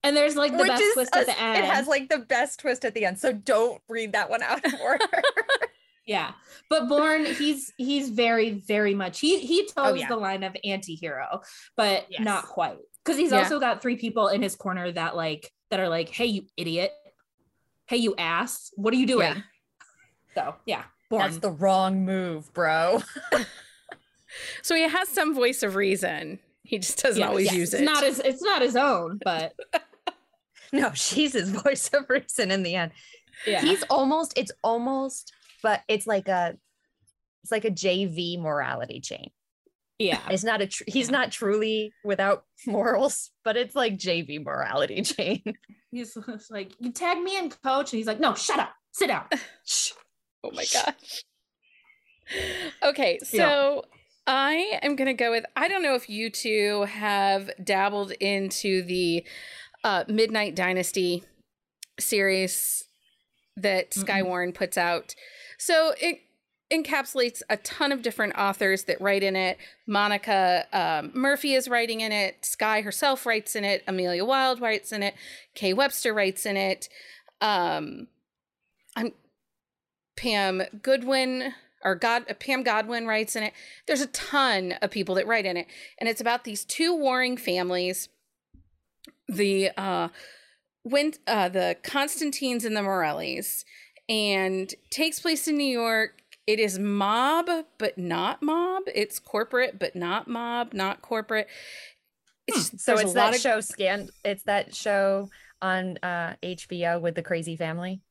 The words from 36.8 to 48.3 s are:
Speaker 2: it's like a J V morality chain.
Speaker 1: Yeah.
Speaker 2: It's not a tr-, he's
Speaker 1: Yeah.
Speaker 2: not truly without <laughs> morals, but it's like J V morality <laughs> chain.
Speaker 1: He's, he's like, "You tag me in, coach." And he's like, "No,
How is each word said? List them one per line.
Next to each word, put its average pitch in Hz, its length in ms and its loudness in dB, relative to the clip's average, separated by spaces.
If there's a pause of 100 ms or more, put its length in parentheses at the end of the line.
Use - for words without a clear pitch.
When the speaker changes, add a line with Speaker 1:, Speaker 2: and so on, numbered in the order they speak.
Speaker 2:
it's - 80 -8
like 220 140 0
a 220 60 2
J 185 340 0
V 175 320 -4
morality 131 640 -4
chain. - 300 -12 (680)
Speaker 1:
Yeah. 175 200 2 (100)
Speaker 2:
It's 190 140 0
not 214 180 2
a 196 60 0
tr-, - 200 -10
he's 240 200 0
Speaker 1:
Yeah. 233 100 -2
Speaker 2:
not 247 140 0
truly 214 600 0 (100)
without 196 420 2 (100)
<laughs> - 120 -12
morals, 226 640 0 (120)
but 220 140 0
it's 247 180 -4
like 226 220 0
J 175 240 0
V 147 180 -8
morality 139 600 -2
<laughs> - 20 -4
chain. - 380 -2 (500)
Speaker 1:
He's, 233 220 -12 (120)
he's 220 240 -14
like, 196 300 -12
"You 247 120 -6
tag 349 300 -2
me 381 160 -4
in, 349 120 -4
coach." 269 420 -2
And 233 60 -4
he's 220 100 -2
like, 214 120 -4
"No, 277 140 2